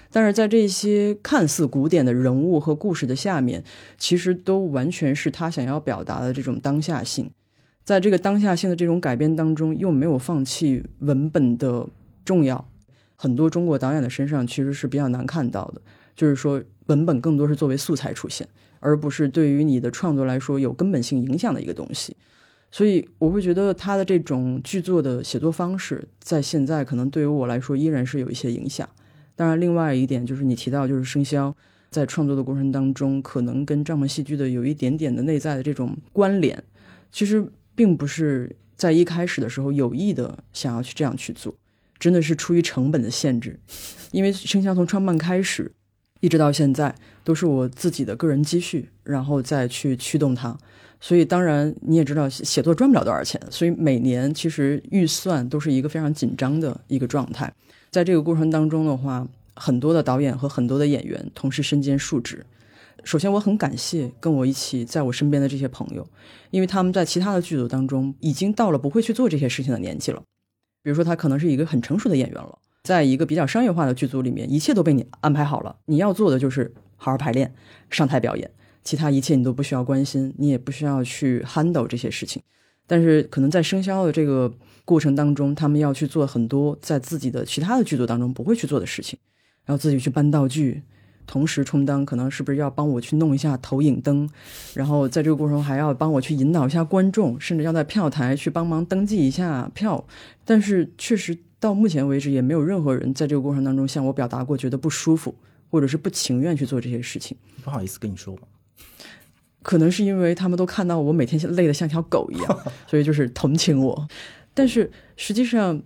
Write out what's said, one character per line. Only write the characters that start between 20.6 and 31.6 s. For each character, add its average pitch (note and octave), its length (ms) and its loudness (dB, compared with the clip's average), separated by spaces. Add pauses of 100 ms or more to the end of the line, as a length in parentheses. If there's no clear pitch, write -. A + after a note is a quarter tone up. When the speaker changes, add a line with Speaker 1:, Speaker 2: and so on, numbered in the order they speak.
Speaker 1:
根 F3+ 180 0
本 D3 100 0
性 B2 220 -2
影 C#3 160 -2
响 G#3 140 -2
的 A2 80 -4
一 - 40 -12
个 - 80 -6
东 - 200 -10
西。 - 220 -10 (540)
所 - 160 0
以 G3 220 2 (100)
我 D#3+ 120 2
会 G3+ 120 0
觉 F3+ 120 0
得 G3 200 2
他 G3 220 -2
的 G3 80 0
这 F#3 160 2
种 B2+ 420 -2
剧 F#3+ 200 -4
作 F3 200 2
的 B2+ 220 -2
写 B2 160 -6
作 D3+ 100 0
方 F3+ 300 -2
式， - 260 -8 (140)
在 D#3 220 0
现 C#3 260 0
在 D#3 160 -2
可 C3 140 -4
能 B2+ 120 -2
对 D3+ 140 0
于 - 20 2
我 C#3+ 220 0
来 A#2+ 100 -2
说 C3 200 -2
依 D3 80 2
然 C#3+ 200 0
是 C3 140 -4
有 B2+ 100 -4
一 A#2+ 40 -8
些 A#2+ 180 -4
影 - 180 -6
响。 - 180 -8 (480)
当 E3+ 120 0
然， D#3+ 120 2
另 F3 140 2
外 D#3+ 220 2
一 C3 100 2
点 B2+ 200 -2
就 C3 100 -6
是 C#3 80 -4
你 B2+ 100 2
提 A#2 160 -4
到， C#3 160 0
就 C3+ 120 0
是 C3 80 -2
生 C#3 180 -2
肖 C#3 320 -2 (340)